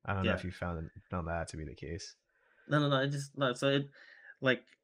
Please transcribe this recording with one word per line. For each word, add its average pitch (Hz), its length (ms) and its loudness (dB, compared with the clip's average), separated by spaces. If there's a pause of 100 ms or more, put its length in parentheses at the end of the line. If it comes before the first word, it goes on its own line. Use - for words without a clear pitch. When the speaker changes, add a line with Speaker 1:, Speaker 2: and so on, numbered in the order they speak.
Speaker 1:
I 98 100 -2
don't 95 120 0
know - 60 4
Speaker 2:
Yeah. - 20 0
Speaker 1:
if 90 100 -4
you 90 60 -6
found, 82 380 -6 (200)
found 87 200 -4
that 85 200 -2
to - 80 -10
be 78 80 -8
the 69 100 -10
case. 82 400 -10 (520)
Speaker 2:
No, 147 120 4
no, 143 100 2
no, 139 80 4
I 135 100 2
just, 143 300 -6
no, 135 160 2
so 139 160 0
it, 139 200 2 (520)
like, 127 220 4 (200)